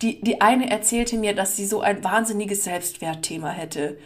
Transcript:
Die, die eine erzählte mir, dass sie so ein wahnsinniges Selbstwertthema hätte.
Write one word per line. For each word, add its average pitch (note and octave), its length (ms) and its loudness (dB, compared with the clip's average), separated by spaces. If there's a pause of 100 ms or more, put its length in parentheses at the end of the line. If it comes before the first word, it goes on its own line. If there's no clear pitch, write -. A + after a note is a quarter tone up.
Die, A3+ 180 0
die A3 200 2
eine B3+ 300 6
erzählte A#3 460 0
mir, G#3 180 2
dass F#3+ 220 0
sie G3+ 100 -4
so G#3 140 0
ein G3+ 220 2
wahnsinniges G#3 640 0
Selbstwertthema E3 840 -6
hätte. D3 560 -4